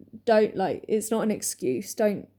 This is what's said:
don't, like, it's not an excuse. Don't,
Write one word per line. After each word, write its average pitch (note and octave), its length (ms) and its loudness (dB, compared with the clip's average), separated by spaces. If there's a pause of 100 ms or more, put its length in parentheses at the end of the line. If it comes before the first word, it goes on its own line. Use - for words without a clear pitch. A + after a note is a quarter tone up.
(260)
don't, G#3+ 300 4
like, E3+ 320 -4
it's G#3 220 0
not A3 140 0
an G#3+ 80 2
excuse. - 600 -4
Don't, G#3 340 0 (120)